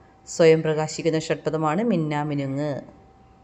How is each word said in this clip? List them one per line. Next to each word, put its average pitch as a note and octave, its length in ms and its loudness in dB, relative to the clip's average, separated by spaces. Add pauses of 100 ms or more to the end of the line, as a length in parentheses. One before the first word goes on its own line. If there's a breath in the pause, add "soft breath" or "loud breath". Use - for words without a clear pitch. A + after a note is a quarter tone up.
(280 soft breath)
സ്വയം D#3+ 340 6
പ്രകാശിക്കുന്ന D#3+ 560 -2
ഷഡ്പദമാണ് D#3 680 -2
മിന്നാമിനുങ്ങ്. D3 880 -2 (720)